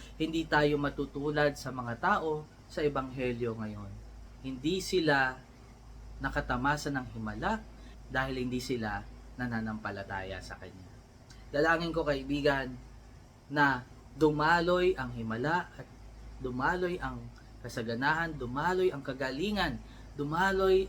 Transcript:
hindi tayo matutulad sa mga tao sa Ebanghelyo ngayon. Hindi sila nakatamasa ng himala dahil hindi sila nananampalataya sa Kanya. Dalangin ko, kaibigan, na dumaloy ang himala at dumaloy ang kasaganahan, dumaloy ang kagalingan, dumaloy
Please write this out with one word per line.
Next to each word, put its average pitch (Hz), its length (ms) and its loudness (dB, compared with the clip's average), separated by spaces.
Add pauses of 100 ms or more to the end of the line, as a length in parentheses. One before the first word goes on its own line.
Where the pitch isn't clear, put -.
(160)
hindi 160 320 0
tayo 147 320 6
matutulad 143 760 0
sa 127 160 -8
mga 120 280 -4
tao 160 440 2 (240)
sa 165 140 -4
Ebanghelyo 127 760 0
ngayon. 104 360 -6 (520)
Hindi 139 360 0
sila 143 560 4 (840)
nakatamasa 139 720 0
ng 131 160 -2 (100)
himala 117 440 -2 (500)
dahil 131 340 -2
hindi 123 160 -2
sila 107 440 -2 (320)
nananampalataya 101 1040 -4
sa 95 160 -12
Kanya. 90 340 -16 (640)
Dalangin 165 420 4
ko, 165 80 2
kaibigan, 139 720 2 (720)
na 139 400 4 (300)
dumaloy 170 840 6
ang 123 160 -4
himala 120 640 0
at 131 80 -12 (540)
dumaloy 175 600 0
ang 123 220 -6 (420)
kasaganahan, 143 720 0
dumaloy 156 580 0
ang 139 80 -6
kagalingan, 139 800 -2 (340)
dumaloy 190 760 4